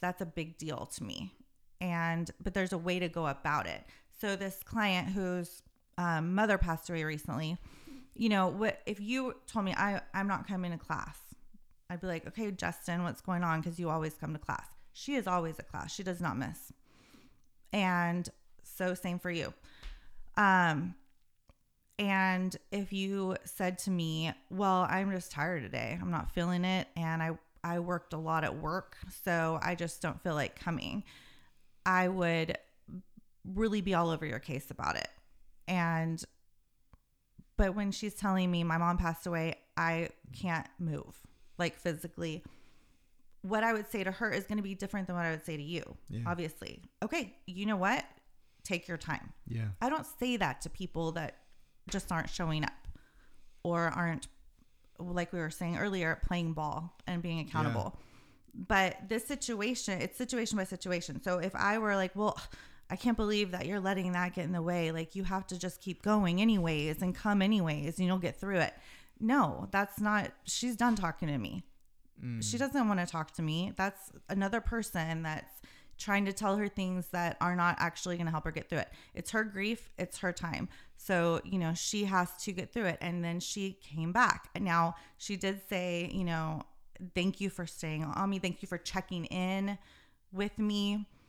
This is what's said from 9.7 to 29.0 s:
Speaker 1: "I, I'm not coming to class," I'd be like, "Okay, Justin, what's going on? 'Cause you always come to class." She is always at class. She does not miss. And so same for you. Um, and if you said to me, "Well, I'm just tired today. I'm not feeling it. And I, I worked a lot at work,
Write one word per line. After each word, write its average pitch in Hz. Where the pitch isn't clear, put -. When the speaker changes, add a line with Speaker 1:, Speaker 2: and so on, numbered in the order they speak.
Speaker 1:
"I, 202
I'm 196
not 196
coming 185
to 165
class," -
I'd 175
be 190
like, 165
"Okay, 214
Justin, 175
what's -
going 175
on? 160
'Cause 165
you 170
always 156
come 156
to 151
class." -
She 285
is 214
always 170
at -
class. -
She -
does 175
not 123
miss. -
And 175
so 185
same 175
for 180
you. 170
Um, 180
and 190
if 196
you 190
said 185
to 196
me, 160
"Well, 185
I'm 196
just 180
tired 156
today. 117
I'm 175
not 165
feeling 175
it. 185
And 165
I, 160
I 170
worked 175
a 156
lot 160
at 131
work, 156